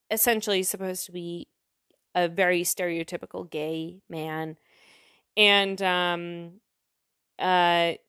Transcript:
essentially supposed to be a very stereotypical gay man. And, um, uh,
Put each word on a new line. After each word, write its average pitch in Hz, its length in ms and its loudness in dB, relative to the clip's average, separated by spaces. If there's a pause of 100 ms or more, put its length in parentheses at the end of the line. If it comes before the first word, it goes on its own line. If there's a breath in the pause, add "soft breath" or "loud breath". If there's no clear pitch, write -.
essentially 220 540 0
supposed 185 440 -6
to - 40 -18
be 175 360 -10 (680)
a 175 140 2
very 180 320 2
stereotypical 175 880 -6
gay 160 480 -6 (100)
man. 160 480 -8 (800 soft breath)
And, 202 460 4
um, 175 680 0 (880)
uh, 175 560 4 (160)